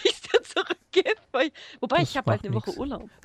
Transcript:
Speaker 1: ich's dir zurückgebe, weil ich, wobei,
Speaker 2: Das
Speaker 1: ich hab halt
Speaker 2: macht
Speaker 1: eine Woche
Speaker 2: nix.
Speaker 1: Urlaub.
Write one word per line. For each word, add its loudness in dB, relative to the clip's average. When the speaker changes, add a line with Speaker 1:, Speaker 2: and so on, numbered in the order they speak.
Speaker 1:
ich's 2
dir 2
zurückgebe, -2
weil 2
ich, -6
wobei, 2
Speaker 2:
Das 2
Speaker 1:
ich -6
hab -2
halt 2
Speaker 2:
macht -12
Speaker 1:
eine -4
Woche -4
Speaker 2:
nix. -8
Speaker 1:
Urlaub. -8